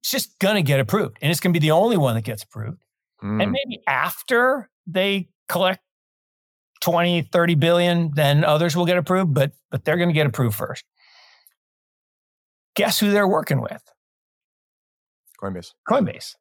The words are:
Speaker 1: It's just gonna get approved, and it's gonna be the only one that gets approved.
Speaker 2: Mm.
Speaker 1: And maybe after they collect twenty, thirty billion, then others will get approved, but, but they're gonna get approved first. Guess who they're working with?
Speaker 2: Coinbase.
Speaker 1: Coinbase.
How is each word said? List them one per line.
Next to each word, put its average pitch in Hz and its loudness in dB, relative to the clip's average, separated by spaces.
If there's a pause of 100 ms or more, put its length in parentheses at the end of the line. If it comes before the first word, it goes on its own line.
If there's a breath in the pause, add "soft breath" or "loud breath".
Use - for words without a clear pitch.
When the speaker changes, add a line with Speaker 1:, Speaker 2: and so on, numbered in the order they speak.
Speaker 1:
It's - -6
just - -6
gonna 202 2
get 139 2
approved, - -2
and 147 0
it's 170 -2
gonna 180 0
be 165 2
the 151 2
only 202 4
one 131 2
that 113 -4
gets 104 -8
approved. 110 -14 (400)
Speaker 2:
Mm. 208 -2
Speaker 1:
And 208 0
maybe 269 -6
after 233 -2 (180)
they 190 -2 (180)
collect 185 -2 (1000)
twenty, 170 2
thirty 170 2
billion, 170 2
then 143 2
others 156 2
will 175 0
get 180 2
approved, 180 0
but, 139 2 (180)
but - -6
they're 151 0
gonna 175 0
get 151 2
approved 117 -2
first. - -10 (1900 soft breath)
Guess 202 0
who 208 2
they're 202 4
working 156 0
with? - -12 (1600)
Speaker 2:
Coinbase. 92 -10 (160)
Speaker 1:
Coinbase. - -2